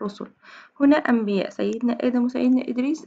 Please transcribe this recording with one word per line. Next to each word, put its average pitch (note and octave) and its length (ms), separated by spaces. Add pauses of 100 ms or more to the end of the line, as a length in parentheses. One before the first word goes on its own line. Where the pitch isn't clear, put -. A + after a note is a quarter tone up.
رسل، - 280 (500)
هنا C#4+ 160
أنبياء، A3 540
سيدنا A3+ 420
آدم B3 320
وسيدنا B3+ 440
إدريس C4 380